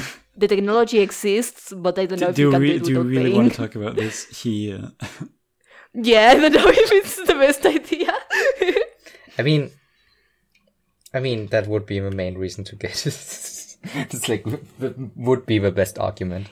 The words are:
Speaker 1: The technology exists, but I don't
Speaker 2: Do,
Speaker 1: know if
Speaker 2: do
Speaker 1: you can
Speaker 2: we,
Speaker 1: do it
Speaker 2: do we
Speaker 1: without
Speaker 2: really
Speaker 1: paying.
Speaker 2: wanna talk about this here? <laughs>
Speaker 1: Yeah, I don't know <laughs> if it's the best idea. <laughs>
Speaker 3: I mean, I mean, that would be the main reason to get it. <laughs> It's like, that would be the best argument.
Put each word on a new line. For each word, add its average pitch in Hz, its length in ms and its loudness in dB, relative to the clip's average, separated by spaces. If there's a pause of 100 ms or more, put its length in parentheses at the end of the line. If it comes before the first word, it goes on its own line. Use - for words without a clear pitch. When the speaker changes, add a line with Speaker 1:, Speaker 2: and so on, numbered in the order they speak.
(360)
Speaker 1:
The 202 120 2
technology 214 520 2
exists, 202 760 -2
but 180 220 -2
I 185 80 0
don't 180 120 -6
Speaker 2:
Do, 180 60 -2
Speaker 1:
know 180 60 2
if - 60 -4
Speaker 2:
do 143 60 2
Speaker 1:
you 143 80 6
can 135 120 4
Speaker 2:
we, 143 60 4
Speaker 1:
do 156 80 2
it - 80 -4
Speaker 2:
do - 20 -4
we 135 120 0
Speaker 1:
without 123 120 0
Speaker 2:
really 131 140 0
Speaker 1:
paying. 127 120 2
Speaker 2:
wanna 233 140 6
talk 110 240 -6
about 107 220 -8
this 107 280 -6 (180)
here? 104 540 -6
<laughs> - 960 -20
Speaker 1:
Yeah, 226 380 6
I - 100 10
don't 302 140 6
know 381 140 6
<laughs> 466 160 6
if 440 80 2
it's 403 240 2
the 359 180 0
best 285 320 2
idea. 320 460 -2 (640)
<laughs> - 600 -8
Speaker 3:
I - 40 -2
mean, 147 280 0 (1400)
I 131 80 -6
mean, 117 280 -4
that 107 180 -2
would 107 180 -4
be 101 140 -6
the 98 140 -4
main 92 260 -6
reason 92 260 -8
to 101 120 -16
get - 300 -10
it. 143 60 -4
<laughs> - 540 -16 (460)
It's 123 160 -8
like, 107 160 -4 (340)
that 127 160 -8 (220)
would 123 300 -2
be 110 120 0
the 98 140 0
best 92 260 -2
argument. 98 540 -6